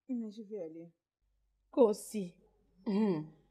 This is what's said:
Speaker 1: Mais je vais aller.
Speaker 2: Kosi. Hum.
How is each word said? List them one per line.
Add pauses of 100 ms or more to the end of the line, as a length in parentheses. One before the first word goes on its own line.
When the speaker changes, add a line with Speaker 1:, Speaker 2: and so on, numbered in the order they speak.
Speaker 1:
Mais
je
vais
aller. (840)
Speaker 2:
Kosi. (540)
Hum. (240)